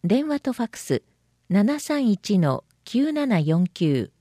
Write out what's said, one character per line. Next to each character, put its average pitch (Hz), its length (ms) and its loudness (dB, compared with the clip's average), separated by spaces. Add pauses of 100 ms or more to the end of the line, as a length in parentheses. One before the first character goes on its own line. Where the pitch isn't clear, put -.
電 247 240 2
話 294 120 -2
と 254 140 -4
フ 240 100 -4
ァ - 20 -2
ッ - 40 -10
ク - 100 -16
ス、 - 240 -4 (460)
七 208 300 2
三 285 300 0
一 202 300 0
の 143 240 0 (220)
九 285 260 0
七 277 280 0
四 160 280 2
九。 143 540 -2